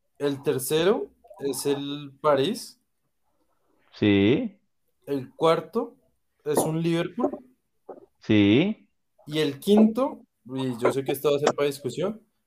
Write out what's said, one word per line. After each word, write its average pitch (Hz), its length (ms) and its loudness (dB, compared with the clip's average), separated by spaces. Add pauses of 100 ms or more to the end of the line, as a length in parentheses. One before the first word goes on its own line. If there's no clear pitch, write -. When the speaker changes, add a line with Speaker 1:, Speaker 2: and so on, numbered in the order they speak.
(180)
Speaker 1:
El 143 260 -4
tercero 156 640 0 (320)
es 135 260 -6
el 143 540 -4
París. 151 600 0 (1120)
Speaker 2:
Sí. 107 640 2 (480)
Speaker 1:
El 139 300 -6
cuarto 165 600 -2 (500)
es 147 140 0
un 160 220 -2
Liverpool. 170 500 -2 (880)
Speaker 2:
Sí. 110 680 2 (400)
Speaker 1:
Y 151 120 -4
el 139 200 -2
quinto, 220 600 2 (260)
y 131 320 -6
yo 117 140 0
sé 135 120 -2
que 135 100 -4
esto 147 180 -2
va 143 60 2
a - 20 0
ser 147 140 0
para 143 140 0
discusión, 147 540 -6 (260)